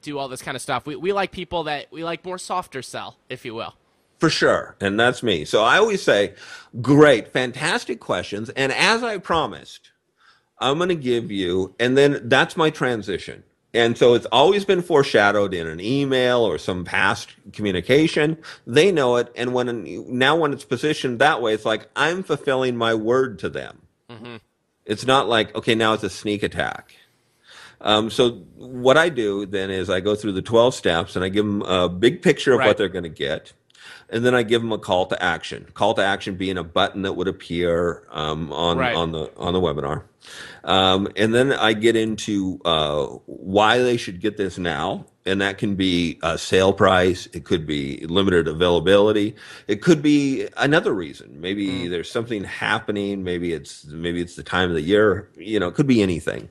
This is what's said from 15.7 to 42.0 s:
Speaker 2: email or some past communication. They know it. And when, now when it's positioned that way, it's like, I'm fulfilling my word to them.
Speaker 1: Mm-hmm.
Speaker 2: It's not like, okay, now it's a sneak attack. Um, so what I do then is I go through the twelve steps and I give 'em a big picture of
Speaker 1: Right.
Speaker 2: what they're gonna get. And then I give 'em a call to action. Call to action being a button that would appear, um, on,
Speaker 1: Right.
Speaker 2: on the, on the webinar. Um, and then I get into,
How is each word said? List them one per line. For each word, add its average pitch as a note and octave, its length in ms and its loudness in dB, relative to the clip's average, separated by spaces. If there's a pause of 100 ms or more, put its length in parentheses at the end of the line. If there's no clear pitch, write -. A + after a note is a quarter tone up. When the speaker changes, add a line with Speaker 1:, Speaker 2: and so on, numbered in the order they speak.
Speaker 2:
email B2 640 0
or E2+ 120 -2
some F2+ 280 -6
past G2 460 -2 (200)
communication. D3+ 880 0 (280)
They D3+ 240 4
know C3 280 2
it. A#2+ 180 -2
And B2 180 -4
when, B2 300 -2 (340)
now C3+ 200 4
when D3+ 160 0
it's B2 100 -10
positioned B2+ 560 -4
that C#3 220 2
way, A2 120 0
it's G#2+ 120 -4
like, A2 280 -4
I'm E3+ 300 -2
fulfilling C3 540 -2
my A2+ 160 0
word A#2 460 0
to F#2 100 -6
them. C2+ 320 -12 (280)
Speaker 1:
Mm-hmm. A#2 280 -16 (480)
Speaker 2:
It's G#2+ 200 -6
not C3 220 2
like, A2 280 0
okay, A2+ 200 0
now A2 160 2
it's A2 120 -2
a G2 60 -4
sneak G#2 320 -6
attack. - 540 -6 (840)
Um, G#2+ 280 2
so A#2+ 220 2 (240)
what B2+ 420 2
I E3+ 120 4
do G#2 360 -2
then F#2+ 240 -4
is F#2+ 200 -4
I F#2+ 100 2
go G2+ 160 0
through G#2+ 160 -4
the F#2 100 -2
twelve A#2 320 4
steps E2+ 440 -2
and F#2 80 -2
I - 20 -2
give G2+ 180 0
'em G2+ 180 -2
a F2+ 260 2
big G2+ 320 0
picture C#3 320 2
of A#2+ 60 4
Speaker 1:
Right. C3 80 2
Speaker 2:
what G#2 100 4
they're G2+ 100 0
gonna F2 220 -6
get. C#2+ 420 -8 (580)
And A#2 160 -2
then B2 100 4
I A#2+ 80 4
give A#2 180 2
'em A2+ 100 -4
a G#2+ 60 -2
call F#2 300 0
to - 140 -4
action. E2 520 -4
Call G#2+ 220 0
to G#2+ 60 0
action G2 340 -2
being F#2 220 -4
a F2 60 -6
button F#2 380 -2
that F#2+ 120 -2
would F2+ 140 -4
appear, F2 840 -2
um, D#2 420 -6
on, E2+ 240 0
Speaker 1:
Right. B2 180 -2
Speaker 2:
on E2 160 -2
the, D#2+ 240 -8
on F2 180 -4
the F#2 60 2
webinar. D2 440 -2 (600)
Um, F#2+ 520 2
and A2 180 2
then C3 200 4
I A2 200 2
get A2+ 220 2
into, G#2 680 -2